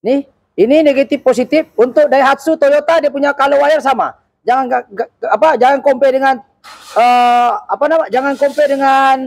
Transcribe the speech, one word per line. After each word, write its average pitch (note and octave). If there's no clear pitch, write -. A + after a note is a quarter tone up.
Ni, C#4
ini A3+
negatif, C#4
positif. C4
Untuk C4
Daihatsu, C#4
Toyota, D4
dia C#4+
punya C#4
color C#4
wire D4
sama. A#3+
Jangan B3+
ga-, A#3+
ga-, G3
apa, A3
jangan C4
compare C4
dengan, C4+
uh, A#3+
apa F#3
nama, D#4+
jangan C4
compare C#4+
dengan C4+